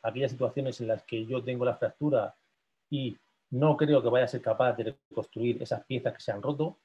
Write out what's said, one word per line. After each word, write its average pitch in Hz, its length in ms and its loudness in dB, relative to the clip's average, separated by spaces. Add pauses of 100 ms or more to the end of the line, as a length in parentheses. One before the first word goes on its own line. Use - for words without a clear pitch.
aquellas 123 280 -2
situaciones 123 500 -2
en 113 80 -4
las 113 140 0
que 113 220 -4
yo 123 180 -4
tengo 123 220 -2
la 123 120 2
fractura 120 600 0 (540)
y 131 260 -4 (340)
no 147 260 4
creo 147 260 4
que 120 60 2
vaya 127 180 4
a - 20 0
ser - 140 -6
capaz 117 320 2
de 110 220 -4 (140)
reconstruir 117 520 -2
esas - 220 -4
piezas 123 280 -2
que - 80 -14
se - 120 -4
han 101 100 -6
roto 151 420 -2